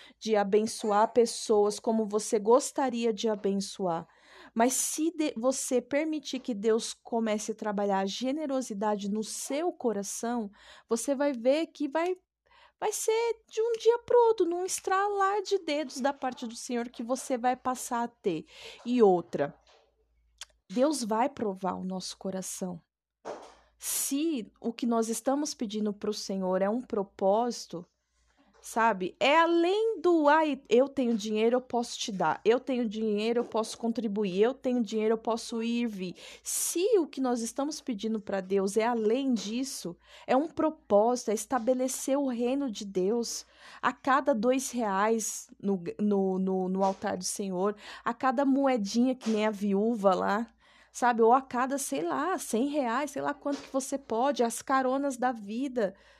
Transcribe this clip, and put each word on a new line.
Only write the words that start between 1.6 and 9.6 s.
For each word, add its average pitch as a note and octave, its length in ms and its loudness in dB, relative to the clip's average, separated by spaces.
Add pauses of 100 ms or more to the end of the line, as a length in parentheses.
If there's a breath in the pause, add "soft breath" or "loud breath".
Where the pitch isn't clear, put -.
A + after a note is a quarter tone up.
como A3+ 260 0
você G#3 320 -2
gostaria A#3 760 2
de A3 160 -2
abençoar. G3 760 -2 (500 loud breath)
Mas A#3+ 180 4
se - 380 -2
de-, D4+ 240 -2
você B3 460 0
permitir D4 580 -4
que B3+ 140 -4
Deus A3 400 0
comece A3 580 -4
a G#3 40 -8
trabalhar G3+ 440 0
a G3 60 0
generosidade A3+ 1080 -2
no G#3+ 120 -2
seu D4 500 -4